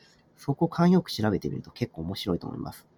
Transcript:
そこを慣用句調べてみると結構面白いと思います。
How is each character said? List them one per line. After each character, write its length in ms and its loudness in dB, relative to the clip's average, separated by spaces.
そ 180 -2
こ 100 2
を 40 -4
慣 180 4
用 140 6
句 100 -12
調 180 0
べ 100 2
て 100 -4
み 80 -6
る 40 -8
と 100 -18
結 220 -6
構 80 -10
面 140 -6
白 200 -2
い 40 -4
と 80 -8
思 80 -8
い 40 -10
ま 120 -8
す。 160 -20